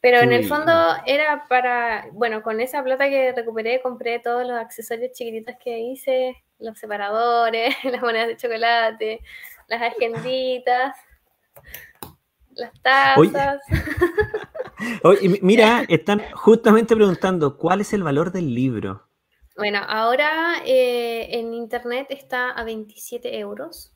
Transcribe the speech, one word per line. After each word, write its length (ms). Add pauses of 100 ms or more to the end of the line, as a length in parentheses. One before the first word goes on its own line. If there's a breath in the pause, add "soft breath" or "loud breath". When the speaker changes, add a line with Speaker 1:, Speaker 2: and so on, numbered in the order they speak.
Speaker 1:
Pero 200
en 120
el 120
Speaker 2:
Sí. 40
Speaker 1:
fondo 240 (340)
era 420
para, 640
bueno, 300
con 180
esa 240
plata 260
que 220
recuperé, 500
compré 380
todos 260
los 100
accesorios 560
chiquititos 500
que 180
hice, 560 (220)
los 200
separadores, 960
<laughs> 100
las 180
monedas 260
de 80
chocolate, 840 (480 loud breath)
las 140
agenditas, 1120 (1600 loud breath)
las 180 (460)
Speaker 2:
Oye. 140
Speaker 1:
tazas. 360
<laughs> 1300
Speaker 2:
Oye, 200
y 60
mi-, 140
mira, 460
están 340 (120)
justamente 600
preguntando, 600
¿cuál 240
es 120
el 100
valor 300
del 220
libro? 540 (480)
Speaker 1:
Bueno, 300
ahora, 800
eh, 680
en 200
internet 580
está 400
a 140
veintisiete 720
euros. 580